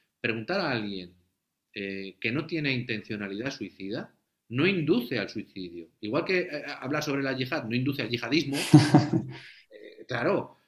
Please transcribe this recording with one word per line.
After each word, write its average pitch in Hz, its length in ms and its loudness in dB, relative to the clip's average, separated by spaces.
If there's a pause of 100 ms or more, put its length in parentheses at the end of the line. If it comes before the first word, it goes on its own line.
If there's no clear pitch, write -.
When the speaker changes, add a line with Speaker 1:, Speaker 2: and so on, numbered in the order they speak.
(220)
Speaker 1:
preguntar 117 380 -2
a 160 100 -2
alguien, 101 460 -4 (580)
eh, 98 460 -8
que 113 120 0
no 156 140 -2
tiene 151 280 -2
intencionalidad 110 760 -4
suicida 104 640 -8 (360)
no 139 180 2
induce 165 500 2
al 98 120 -2
suicidio. 87 580 -10 (140)
Igual 127 240 -2
que, 185 160 2
eh, 151 220 -6 (160)
hablar 143 220 -4
sobre 139 220 -2
la 135 100 -2
yihad 131 300 -2
no 117 120 -2
induce 131 280 0
al 110 60 -4
yihadismo, 135 480 0
Speaker 2:
<laughs> - 1120 6
Speaker 1:
eh, - 360 -18
claro, 127 500 0 (100)